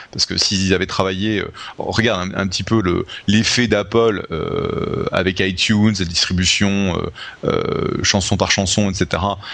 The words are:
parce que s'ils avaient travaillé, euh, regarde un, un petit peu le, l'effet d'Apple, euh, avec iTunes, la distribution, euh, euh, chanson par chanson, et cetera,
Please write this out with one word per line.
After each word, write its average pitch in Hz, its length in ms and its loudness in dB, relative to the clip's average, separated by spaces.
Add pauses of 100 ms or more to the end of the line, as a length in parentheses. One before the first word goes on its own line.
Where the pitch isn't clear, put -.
(120)
parce - 140 -2
que - 100 -4
s'ils 95 380 2
avaient 92 120 2
travaillé, 98 520 0
euh, 82 120 -4 (280)
regarde 95 560 0
un, - 60 -2
un 98 80 0
petit 90 160 -6
peu 110 180 2
le, 87 240 0 (220)
l'effet 110 400 4
d'Apple, 104 640 2
euh, - 840 -2
avec 92 280 0
iTunes, 104 580 2
la 95 60 0
distribution, 92 920 0
euh, - 520 -6
euh, - 540 0
chanson - 340 0
par 90 140 0
chanson, 98 400 0
et 90 40 -4
cetera, 95 440 -2 (160)